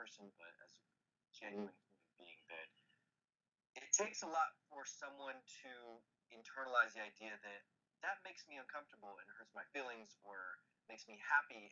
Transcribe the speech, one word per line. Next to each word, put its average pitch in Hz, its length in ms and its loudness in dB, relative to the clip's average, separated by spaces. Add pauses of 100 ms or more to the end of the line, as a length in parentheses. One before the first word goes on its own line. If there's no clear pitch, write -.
person, 107 400 -10
but 85 120 -14 (120)
as - 160 -20
a - 40 -20 (480)
genuine 202 440 -2
human - 400 -20
being, - 320 -16
that 82 200 -6 (1080)
it - 160 -6
takes 214 320 6
a 165 60 0
lot 160 260 6 (160)
for 139 160 -4
someone 139 560 -6 (180)
to 120 380 -10 (320)
internalize 117 640 6
the 107 80 0
idea 107 400 -6
that 101 180 -6 (380)
that 190 240 0
makes 185 240 -10
me 143 80 -10
uncomfortable 120 640 -8
and - 140 -14
hurts - 180 -16
my - 220 -6
feelings, 120 480 -4
or 95 400 -8 (260)
makes 110 220 -8
me 104 100 -10
happy 117 520 4